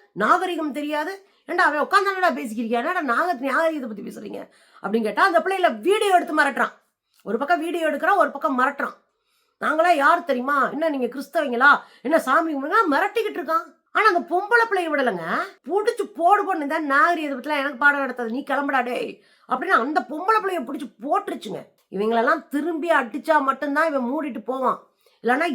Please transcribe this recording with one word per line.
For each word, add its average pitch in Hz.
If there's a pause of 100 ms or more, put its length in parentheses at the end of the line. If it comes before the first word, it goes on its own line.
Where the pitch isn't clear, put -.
(140)
நாகரிகம் 320
தெரியாது. 302 (180)
ஏண்டா 349
அவன் 302
உட்கார்ந்தானடா 370
பேசிக்கிறீங்க, 233
என்னடா 294
நாக-, 285
நாகரிகத்தை 277
பத்தி 208
பேசுறீங்க?" 196 (340)
அப்படின்னு 220
கேட்டா 214
அந்த 349
பிள்ளைகளை 359
வீடியோ 392
எடுத்து 330
மிரட்டுறான். 277 (520)
ஒரு 208
பக்கம் 294
வீடியோ 330
எடுக்கிறான், 311
ஒரு 330
பக்கம் 269
மிரட்டுறான். 269 (680)
"நாங்களா 311
யார் 311
தெரியுமா? 262
என்ன 311
நீங்க 269
கிறிஸ்தவங்களா? 262 (240)
என்ன 311
சாமி 320
கும்பிடுங்க?" 285 (160)
மிரட்டிக்கிட்டு 392
இருக்கான். 320 (200)
ஆனா 403
அந்த 349
பொம்பளை 415
பிள்ளைய 359
விடலைங்க. 214 (300)
"புடிச்சு 403
போடு, 370
போடு, 359
இந்த 302
நாகரிகத்தை 302
பத்திலாம் 294
எனக்கு 277
பாடம் 285
நடத்தாது, 247
நீ 254
கிளம்புடா 277
டேய்" - (280)
அப்படின்னு 254
அந்த 302
பொம்பளை 392
பிள்ளைய 359
புடிச்சு 269
போட்டுருச்சுங்க. 285 (260)
இவங்களெல்லாம் 233
திரும்பி 311
அடிச்சா 285
மட்டும்தான் 277
இவன் 269
மூடிட்டு 277
போவான், 254 (360)
இல்லைன்னா 254 (120)